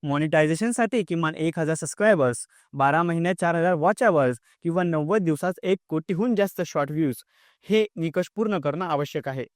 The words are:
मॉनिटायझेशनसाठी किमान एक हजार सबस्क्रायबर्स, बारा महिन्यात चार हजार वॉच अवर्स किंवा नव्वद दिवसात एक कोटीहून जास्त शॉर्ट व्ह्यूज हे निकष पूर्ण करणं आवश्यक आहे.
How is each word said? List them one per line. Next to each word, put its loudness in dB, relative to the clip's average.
मॉनिटायझेशनसाठी 2
किमान -2
एक -4
हजार 0
सबस्क्रायबर्स, 2
बारा 2
महिन्यात 0
चार 0
हजार 2
वॉच 2
अवर्स 4
किंवा 0
नव्वद 0
दिवसात 0
एक 0
कोटीहून -2
जास्त -2
शॉर्ट -4
व्ह्यूज 0
हे 2
निकष -2
पूर्ण -2
करणं -4
आवश्यक -4
आहे. -6